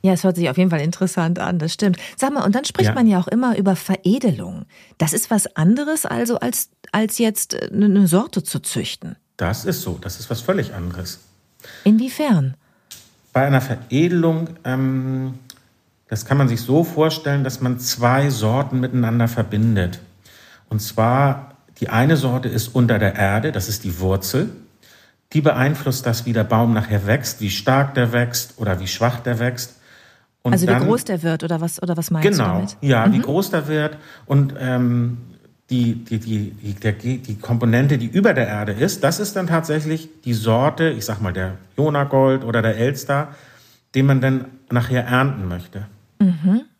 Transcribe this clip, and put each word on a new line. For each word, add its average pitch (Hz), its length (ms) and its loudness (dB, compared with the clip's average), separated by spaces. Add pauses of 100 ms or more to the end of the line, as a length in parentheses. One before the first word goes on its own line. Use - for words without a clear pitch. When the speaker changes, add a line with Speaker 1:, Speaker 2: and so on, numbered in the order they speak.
Speaker 1:
Ja, 190 120 4
es 170 100 -4
hört 180 120 2
sich 170 120 0
auf 131 80 -2
jeden 180 140 4
Fall 165 100 0
interessant 170 580 -2
an, 180 200 -2
das 160 160 -2
stimmt. 196 240 2 (180)
Sag 269 160 0
mal, 285 120 -2
und 202 100 2
dann 269 100 -2
spricht - 240 0
Speaker 2:
Ja. 214 60 0
Speaker 1:
man 240 120 4
ja 196 140 6
auch 170 80 -2
immer 240 300 0
über 190 180 2
Veredelung. - 880 -2 (340)
Das 160 140 0
ist - 180 -2
was - 260 0
anderes 285 500 2
also, 233 340 -2
als, - 300 -4 (220)
als 214 260 0
jetzt, 220 360 0
äh, - 160 -6
'ne, 208 180 4
'ne 196 180 6
Sorte 180 360 2
zu - 180 -6
züchten. - 560 -8 (200)
Speaker 2:
Das 90 280 -4
ist - 180 -4
so, 87 180 -6
das - 180 -10
ist - 120 -12
was 143 100 -6
völlig 185 340 -2
anderes. 87 460 -8 (640)
Speaker 1:
Inwiefern? 220 680 2 (800)
Speaker 2:
Bei 131 140 2
einer 139 140 4
Veredelung, 165 880 0 (160)
ähm, 131 680 -2 (720)
das - 160 -6
kann 135 140 0
man 135 100 4
sich 113 120 -2
so 147 220 2
vorstellen, 151 640 0
dass 123 160 -6
man 127 180 -2
zwei 127 520 2
Sorten 127 500 0
miteinander 120 480 2
verbindet. 107 720 0 (680)
Und 110 120 -2
zwar, 127 720 0 (260)
die - 100 -4
eine 135 280 4
Sorte 131 320 -2
ist - 260 -2
unter 117 240 4
der 98 160 2
Erde, 104 380 0
das 92 160 -4
ist - 160 -6
die 87 160 -6
Wurzel. 95 500 0 (840)
Die 156 80 4
beeinflusst 135 680 0
das, 117 200 -2
wie 120 60 -2
der 113 120 2
Baum 117 300 4
nachher 107 320 0
wächst, 127 340 -2
wie 101 100 -2
stark 139 440 0
der 120 180 0
wächst 120 440 -2
oder 95 240 -2
wie 92 80 -6
schwach 120 320 -2
der 120 180 -4
wächst. 120 380 -6 (680)
Und 120 100 0
Speaker 1:
Also 180 140 2
wie - 60 2
Speaker 2:
dann 123 120 2
Speaker 1:
groß 233 200 2
der 180 180 -4
wird 160 220 -2
oder 165 160 -2
was, 170 220 -4
oder 175 140 -2
was 165 140 -4
meinst 160 160 0
du 202 60 6
Speaker 2:
Genau, 107 220 0
Speaker 1:
damit? 92 260 -4
Speaker 2:
ja, 123 320 4
wie - 60 4
Speaker 1:
Mhm. - 40 0
Speaker 2:
groß 165 280 0
der 151 180 -2
wird. 151 280 -2 (300)
Und, 139 320 2
ähm, 120 600 0 (500)
die, 120 260 2 (100)
die, 113 140 -4
die, 107 320 -4
die, 104 240 -10
der, 107 180 -2
die 123 460 -6
Komponente, 120 580 2
die 117 120 -2
über 196 260 4
der 117 140 0
Erde 104 240 -4
ist, 139 320 -2
das 170 160 0
ist 208 160 -6
dann 185 100 -4
tatsächlich 160 600 -2 (160)
die 123 100 -2
Sorte, 127 560 0
ich 113 140 -6
sag 110 160 -6
mal, 92 120 -2
der 92 260 -6 (180)
Jonagold 139 680 2
oder 113 180 0
der 110 160 0
Elster, 139 520 -2 (640)
den 135 120 4
man 135 140 4
dann 131 260 0 (260)
nachher 120 320 0
ernten 127 420 0
möchte. 90 400 -8 (320)
Speaker 1:
Mhm. 185 440 2 (180)